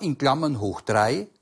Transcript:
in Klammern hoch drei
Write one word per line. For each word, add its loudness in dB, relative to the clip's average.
in -2
Klammern 0
hoch -4
drei 0